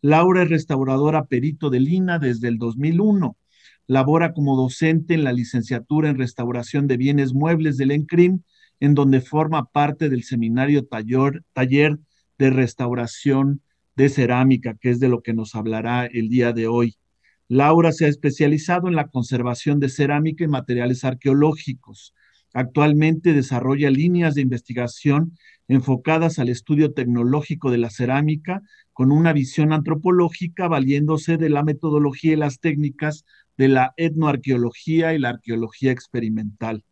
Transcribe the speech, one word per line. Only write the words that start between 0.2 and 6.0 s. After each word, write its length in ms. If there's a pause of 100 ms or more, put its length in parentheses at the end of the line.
es 80
restauradora 720
perito 460
del 180
ina 300
desde 300
el 100
dos 180
mil 240
uno. 380 (480)
Labora 480
como 220
docente 580
en 100
la 80
licenciatura 800